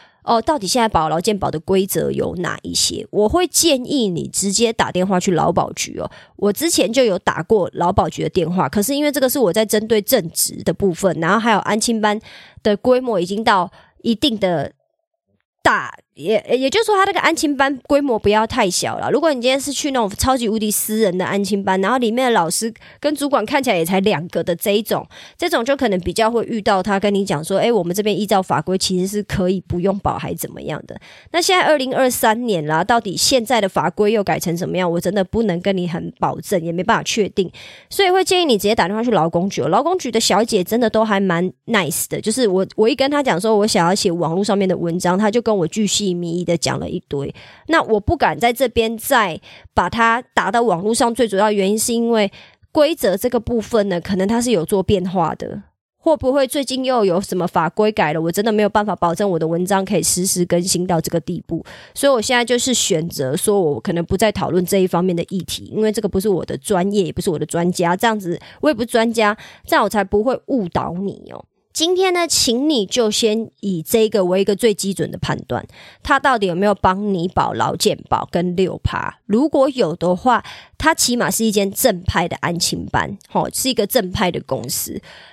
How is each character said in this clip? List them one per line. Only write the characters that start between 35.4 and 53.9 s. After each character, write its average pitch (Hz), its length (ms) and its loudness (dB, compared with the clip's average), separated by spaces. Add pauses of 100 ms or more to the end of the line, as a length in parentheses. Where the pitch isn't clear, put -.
能 175 180 0
跟 196 140 0
你 180 120 -2
很 165 320 -6
保 143 220 -2
证， 185 220 0
也 170 80 -4
没 175 120 -2
办 214 140 2
法 147 60 -2
确 190 260 -2
定， 190 200 0 (400)
所 392 160 2
以 359 40 4
会 370 140 4
建 359 180 2
议 339 40 2
你 240 120 4
直 185 60 -2
接 208 120 2
打 175 120 2
电 202 80 -4
话 220 80 -2
去 247 80 0
劳 170 180 4
工 185 200 -2
局 160 120 -4
哦。 131 80 0
劳 202 120 4
工 349 160 0
局 254 140 -6
的 226 80 2
小 208 240 2
姐 202 200 0
真 226 160 0
的 226 100 2
都 220 160 2
还 202 140 2
蛮 180 320 0 (160)
nice 196 420 0
的， - 100 -6
就 220 120 -4
是 254 160 2
我， 190 180 2 (100)
我 220 140 4
一 302 60 2
跟 269 140 0
她 285 140 0
讲 190 160 0
说 220 180 2
我 202 80 2
想 180 220 2
要 190 80 2
写 196 160 0
网 165 240 -2
络 196 80 0
上 202 140 0
面 196 100 2
的 180 80 2
文 170 240 -2
章， 180 180 2
她 214 140 2
就 240 100 2
跟 220 140 0
我 165 120 0
巨 214 200 -2
细 196 240 -2
靡 175 140 -4
遗 170 180 -4
的 170 140 0
讲 - 220 -2
了 - 100 -8
一 180 180 -6
堆。 139 260 -6 (340)
那 311 140 2
我 208 180 2
不 320 180 -2
敢 175 200 0
在 233 140 2
这 247 160 0
边 226 300 -2
再 208 420 0 (340)
把 180 160 2
它 226 320 2 (120)
打 185 180 0
到 233 100 2
网 180 200 2
络 220 120 0
上， 240 200 2
最 240 140 0
主 214 100 -2
要 214 140 4
原 196 180 0
因 214 80 0
是 233 160 -2
因 233 160 0
为 214 220 2 (400)
规 311 240 4
则 190 200 0
这 247 140 -2
个 240 100 0
部 233 220 -4
分 202 260 0
呢， 175 140 -2